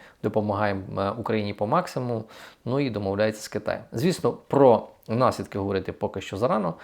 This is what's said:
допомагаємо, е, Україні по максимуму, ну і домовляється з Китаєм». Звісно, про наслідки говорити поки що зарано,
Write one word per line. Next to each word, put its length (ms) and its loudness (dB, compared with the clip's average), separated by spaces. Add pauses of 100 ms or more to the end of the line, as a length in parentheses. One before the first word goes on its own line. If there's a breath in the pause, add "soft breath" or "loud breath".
(220 loud breath)
допомагаємо, 600 0 (160)
е, 120 0
Україні 440 -2
по 120 -4
максимуму, 580 -2 (400 loud breath)
ну 160 0
і 100 0
домовляється 520 0
з 60 -12
Китаєм». 340 -6 (100)
Звісно, 400 0
про 540 6 (220)
наслідки 500 0
говорити 340 -2
поки 280 -6
що 160 -10
зарано, 480 0